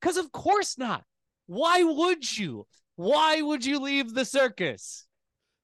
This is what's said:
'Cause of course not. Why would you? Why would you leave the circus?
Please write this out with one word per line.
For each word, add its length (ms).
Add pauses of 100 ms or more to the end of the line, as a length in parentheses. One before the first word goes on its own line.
'Cause 160
of 140
course 460
not. 280 (420)
Why 360
would 540
you? 300 (300)
Why 440
would 240
you 140
leave 340
the 120
circus? 840 (560)